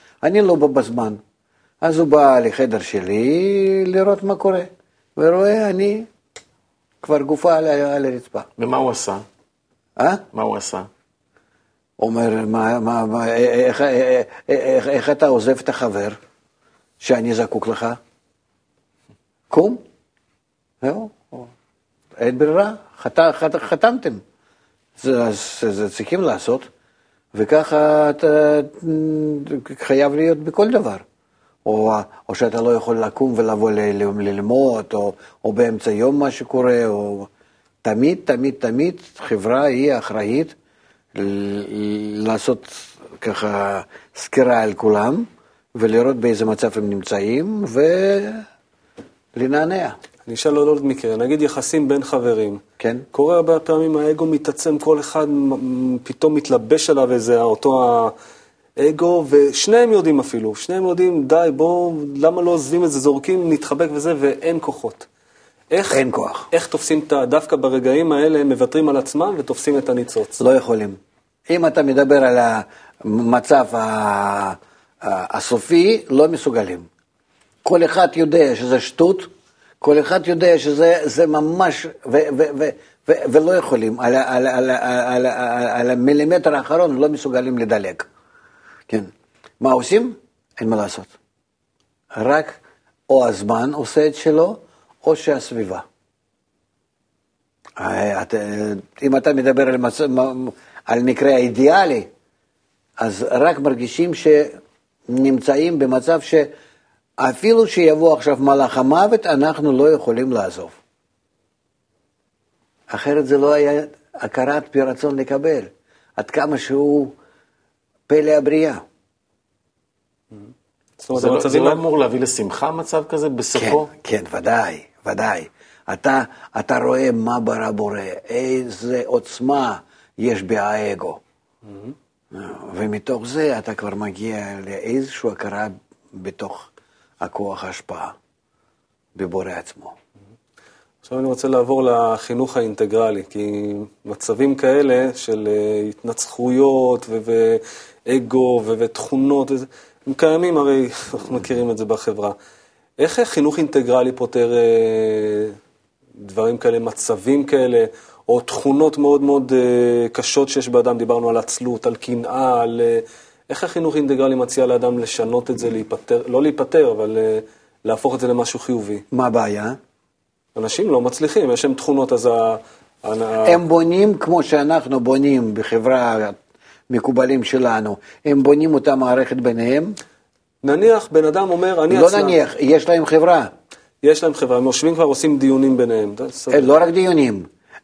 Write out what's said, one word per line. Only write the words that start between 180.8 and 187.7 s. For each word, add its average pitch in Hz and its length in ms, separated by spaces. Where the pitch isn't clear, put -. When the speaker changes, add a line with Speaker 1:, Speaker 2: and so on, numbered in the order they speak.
Speaker 3:
בן 156 140
אדם 185 240
אומר, 175 340
"אני 160 140
Speaker 1:
לא 160 100
Speaker 3:
עצלן." 202 140
Speaker 1:
נניח, 170 380
יש 147 300
להם 165 160
חברה. 160 400
Speaker 3:
יש 151 200
להם 156 100
חברה, 123 240
הם 127 80
יושבים 151 300
כבר, 160 80
עושים 143 340
דיונים 135 400
ביניהם. 113 380
אתה 120 80
Speaker 1:
אה, - 60
Speaker 3:
סביר. 143 360
Speaker 1:
לא 143 120
רק 170 120
דיונים, 156 540